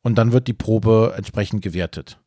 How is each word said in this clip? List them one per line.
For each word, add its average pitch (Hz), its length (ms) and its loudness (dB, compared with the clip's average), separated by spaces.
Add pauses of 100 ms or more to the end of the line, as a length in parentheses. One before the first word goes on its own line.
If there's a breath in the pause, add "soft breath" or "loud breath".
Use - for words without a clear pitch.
Und 117 160 0
dann 117 160 4
wird 127 160 2
die 117 60 -4
Probe 110 600 2
entsprechend 98 460 -6
gewertet. 85 640 -8